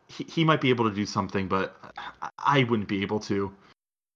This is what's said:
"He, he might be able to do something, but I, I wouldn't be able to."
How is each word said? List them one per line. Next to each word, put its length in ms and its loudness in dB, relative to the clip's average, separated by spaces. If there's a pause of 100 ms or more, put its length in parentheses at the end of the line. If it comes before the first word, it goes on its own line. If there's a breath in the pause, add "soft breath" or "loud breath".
"He, 180 -10
he 200 0
might 160 4
be 80 4
able 200 4
to 60 -4
do 100 0
something, 420 -2
but 280 -2 (460 loud breath)
I, 80 -8 (100)
I 260 4
wouldn't 220 0
be 140 -2
able 200 -2
to." 300 -2 (640 soft breath)